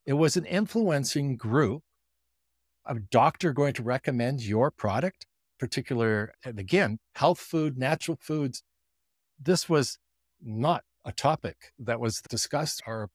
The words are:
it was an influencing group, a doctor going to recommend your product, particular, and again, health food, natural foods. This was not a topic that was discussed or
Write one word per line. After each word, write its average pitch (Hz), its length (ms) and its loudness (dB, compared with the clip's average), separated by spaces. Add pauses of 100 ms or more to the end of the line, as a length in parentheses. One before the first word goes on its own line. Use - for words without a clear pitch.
it 139 80 0
was 156 240 4
an 175 80 -2
influencing 156 920 0
group, 123 440 0 (1040)
a 120 140 -6
doctor 131 540 4
going 139 200 2
to - 80 -8
recommend 123 640 -2
your 110 260 4
product, 120 560 -2 (320)
particular, 113 760 0 (100)
and 113 160 -10
again, 113 400 0 (160)
health 165 240 2
food, 151 380 -2
natural 151 440 -2
foods. 147 400 -4 (800)
This 165 280 0
was 147 300 2 (480)
not 120 380 0 (220)
a - 80 -8
topic - 640 -2
that 117 220 -4
was 113 280 -2
discussed 147 560 -4
or 113 300 -8